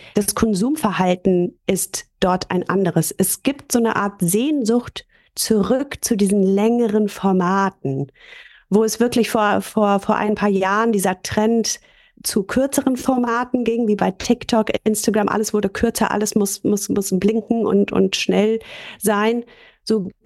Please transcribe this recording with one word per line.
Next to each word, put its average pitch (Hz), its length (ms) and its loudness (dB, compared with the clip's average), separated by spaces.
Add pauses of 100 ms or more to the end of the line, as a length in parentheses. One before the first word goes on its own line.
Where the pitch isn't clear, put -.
(140)
das 208 220 -2
Konsumverhalten 185 1300 0
ist - 400 -4 (140)
dort 180 320 0
ein 180 180 -4
anderes. 175 420 0
Es - 300 -4
gibt - 300 -4
so 247 80 2
eine 226 160 0
Art 202 260 -4
Sehnsucht 233 880 -2 (260)
zurück 226 680 0
zu - 140 0
diesen 196 280 2
längeren 214 680 2
Formaten, 185 1000 0 (580)
wo 208 140 4
es 220 160 -2
wirklich 240 320 2
vor, 208 300 2
vor, 202 380 0
vor - 160 0
ein 208 200 0
paar 208 140 0
Jahren 202 420 2
dieser 185 320 0
Trend 220 580 0 (400)
zu - 220 -2
kürzeren 269 520 0
Formaten 247 680 -2
ging, 226 240 0
wie 208 80 2
bei 185 140 0
TikTok, - 600 0 (140)
Instagram, 208 420 0
alles - 260 -2
wurde 208 140 0
kürzer, 226 440 -2
alles 208 240 -2
muss, 202 280 0
muss, 202 240 0
muss 196 220 -2 (100)
blinken 220 460 0
und, 202 260 2
und 190 240 0
schnell 214 440 0 (380)
sein. 226 460 0 (400)
So, 208 240 0 (180)